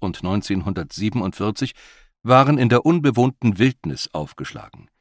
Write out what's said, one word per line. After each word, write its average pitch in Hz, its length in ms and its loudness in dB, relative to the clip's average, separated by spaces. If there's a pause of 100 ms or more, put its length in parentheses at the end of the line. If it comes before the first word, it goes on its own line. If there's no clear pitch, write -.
und 92 220 -8
neunzehnhundertsiebenundvierzig 98 1500 -4 (500)
waren 135 340 6
in 123 100 4
der 123 160 4
unbewohnten 127 760 2
Wildnis 104 540 -2
aufgeschlagen. - 800 -12 (100)